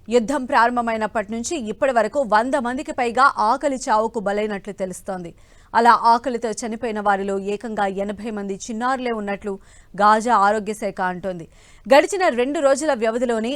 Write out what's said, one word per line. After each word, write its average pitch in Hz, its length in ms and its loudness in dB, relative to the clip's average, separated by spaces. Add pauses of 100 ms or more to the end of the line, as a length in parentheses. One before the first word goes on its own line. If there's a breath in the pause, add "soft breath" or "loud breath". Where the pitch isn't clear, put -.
(140)
యుద్ధం 254 280 2 (100)
ప్రారంభమైనప్పటి 226 800 0
నుంచి 233 200 -6 (180)
ఇప్పటి 269 260 0
వరకు 214 200 0 (140)
వంద 240 220 2 (120)
మందికి 262 340 -6
పైగా 247 260 2 (240)
ఆకలి 269 360 -2
చావుకు 220 420 0
బలైనట్లు 208 540 -4
తెలుస్తోంది. 180 480 -10 (440 soft breath)
అలా 233 200 8 (200)
ఆకలితో 240 360 -2 (120)
చనిపోయిన 220 380 -6 (100)
వారిలో 196 280 0 (160)
ఏకంగా 208 320 -4 (180)
ఎనభై 208 260 -8 (100)
మంది 196 140 -8 (120)
చిన్నారులే 247 540 -4
ఉన్నట్లు 202 340 -6 (480 soft breath)
గాజా 220 320 4 (140)
ఆరోగ్య 214 340 -2
శాఖ 202 180 -6 (120)
అంటోంది. 175 340 -8 (400 soft breath)
గడిచిన 311 400 4 (160)
రెండు 285 260 -2
రోజుల 285 240 2 (120)
వ్యవధిలోనే 233 520 -2